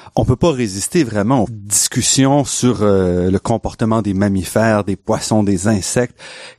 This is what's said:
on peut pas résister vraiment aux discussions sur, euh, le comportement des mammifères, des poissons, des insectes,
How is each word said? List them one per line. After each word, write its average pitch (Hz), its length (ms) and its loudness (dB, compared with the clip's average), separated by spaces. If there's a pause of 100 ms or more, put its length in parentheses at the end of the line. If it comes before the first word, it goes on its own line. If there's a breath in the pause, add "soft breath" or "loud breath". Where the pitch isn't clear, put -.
(180 loud breath)
on 131 60 0
peut 127 140 0
pas 170 160 2
résister 120 500 -2
vraiment 107 400 0
aux 123 80 -2
discussions 127 960 0
sur, 110 380 0
euh, 92 460 2
le 95 100 2
comportement 113 640 -2
des 101 120 -2
mammifères, 101 720 0
des 98 100 -4
poissons, 110 480 -2
des 101 240 0
insectes, 113 500 -2 (420 loud breath)